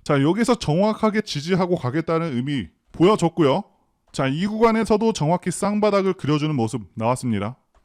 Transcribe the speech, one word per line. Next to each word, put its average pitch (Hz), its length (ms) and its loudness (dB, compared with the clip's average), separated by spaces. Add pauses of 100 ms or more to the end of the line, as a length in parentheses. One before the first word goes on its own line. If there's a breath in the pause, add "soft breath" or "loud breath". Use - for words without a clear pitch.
자, 143 200 2
여기서 208 320 2
정확하게 208 680 0
지지하고 175 560 -2
가겠다는 160 600 -2
의미 127 320 -4 (240)
보여줬고요. 170 720 2 (480)
자, 139 160 -2
이 156 180 -2
구간에서도 220 680 2
정확히 175 380 -2
쌍바닥을 202 640 0
그려주는 151 400 -2
모습 113 400 -2
나왔습니다. 113 640 -2 (280)